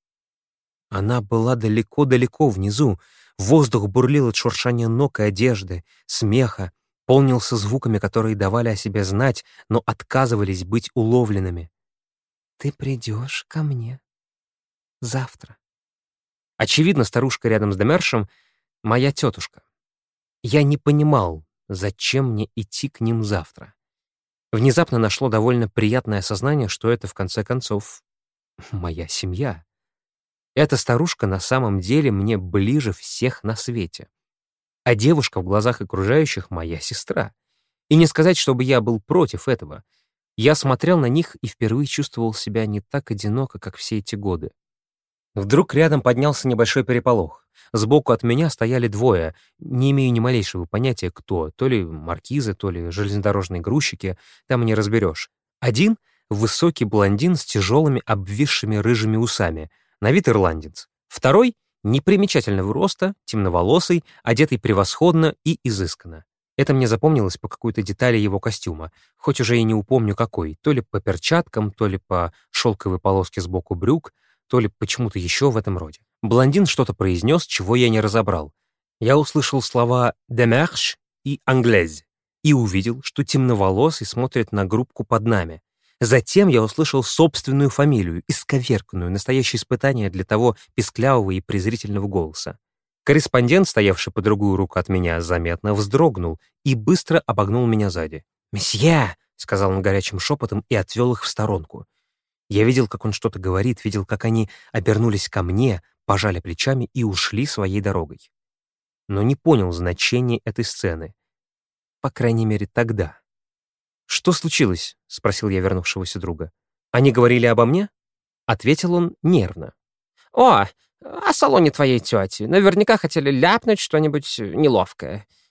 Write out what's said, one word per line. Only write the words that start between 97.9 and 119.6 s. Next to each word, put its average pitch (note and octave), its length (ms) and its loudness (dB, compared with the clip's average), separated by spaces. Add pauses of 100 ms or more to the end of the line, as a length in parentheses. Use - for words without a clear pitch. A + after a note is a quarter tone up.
«Месье!» — A2 640 2 (200)
сказал G2 340 0
он F#2+ 100 0
горячим G2 380 -2
шёпотом A2+ 500 -4
и B2 60 -2
отвёл A#2+ 400 0
их - 80 -8
в - 60 -6
сторонку. G#2 580 -6 (640)
Я G#2 160 2
видел, B2 220 4
как - 200 -8
он G#2+ 60 -2
что-то - 260 -4
говорит, F#2+ 440 -2
видел, G2+ 220 -4
как - 220 -6
они A2+ 240 0 (220)
обернулись G#2+ 580 0
ко G2 120 -4
мне — F#2+ 400 0 (220)
пожали G2 340 0
плечами A#2 540 -4
и B2+ 100 -2
ушли G#2 440 -2
своей G2+ 340 -4
дорогой. F#2 500 -6 (800)
Но G2+ 140 -2
не C3 140 0
понял G#2+ 360 2
значения A2 720 -2
этой A2+ 200 -6
сцены. E2 500 -8 (880)
По C3+ 80 -4
крайней A2+ 340 0
мере, G#2 220 -2
тогда. A2 560 -2 (840)
«Что - 280 -2
случилось?» — A#2+ 720 -2
спросил - 420 -4
я F#2+ 120 -2
вернувшегося F#2 600 -4
друга. E2 320 -8 (380)
«Они C3 200 4
говорили A#2+ 360 6
обо A#2 180 6
мне?» — F3 240 2 (580)
ответил D#3 460 0
он F3 300 0
нервно. F#2+ 500 0 (640)